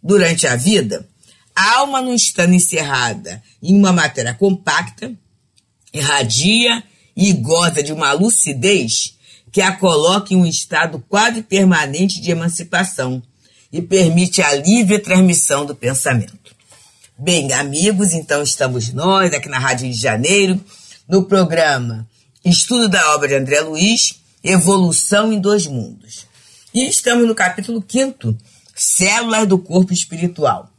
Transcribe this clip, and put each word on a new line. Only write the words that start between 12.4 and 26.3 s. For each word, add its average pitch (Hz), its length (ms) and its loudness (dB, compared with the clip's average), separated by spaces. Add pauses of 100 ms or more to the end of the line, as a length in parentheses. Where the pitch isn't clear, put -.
e 160 80 -6
permite 180 640 2
a 143 120 2
livre 196 440 2
transmissão 180 680 2
do 143 100 -10
pensamento. 127 800 -4 (640)
Bem, 147 340 0
amigos, 170 600 -2
então 147 300 -2
estamos 127 500 -4
nós 180 400 0
aqui 143 160 -6
na 135 100 -6
Rádio 131 280 -2
Rio 123 80 -8
de 110 60 -6
Janeiro, 180 600 0 (480)
no 185 160 2
programa 151 840 0 (380)
Estudo 226 440 2
da 170 260 2
Obra 143 140 0
de 139 60 0
André 135 260 2
Luiz, 165 560 0 (260)
Evolução 190 920 2
em 208 80 -2
Dois 202 260 0
Mundos. - 600 -12 (480)